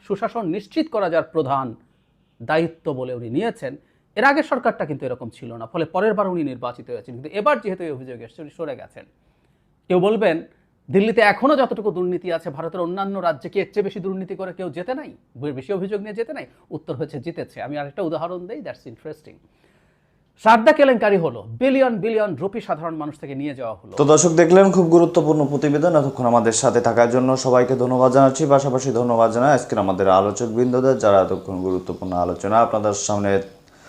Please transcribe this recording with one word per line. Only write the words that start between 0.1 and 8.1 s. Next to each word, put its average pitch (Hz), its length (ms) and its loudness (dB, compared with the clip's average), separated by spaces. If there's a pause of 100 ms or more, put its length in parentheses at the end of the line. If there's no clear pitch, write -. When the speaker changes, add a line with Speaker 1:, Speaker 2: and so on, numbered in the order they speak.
Speaker 1:
নিশ্চিত 208 440 -4
করা 196 200 -2
যার 160 120 0
প্রধান 135 520 -4 (680)
দায়িত্ব 160 500 -2
বলে 127 220 -8
উনি 117 160 -10
নিয়েছেন, 147 460 -6 (380)
এর 220 100 -2
আগের 285 180 2
সরকারটা 240 440 -4
কিন্তু 143 200 -8
এরকম 120 240 -8
ছিল 117 260 -16
না, 113 100 -14
ফলে 165 180 -4
পরের 196 300 0
বার 196 140 -2
উনি 175 160 -4
নির্বাচিত 123 460 -10
হয়েছেন। 120 240 -12
কিন্তু 127 140 -14
এবার 226 320 0
যেহেতু 185 220 -8
এই 165 80 -8
অভিযোগ 127 300 -12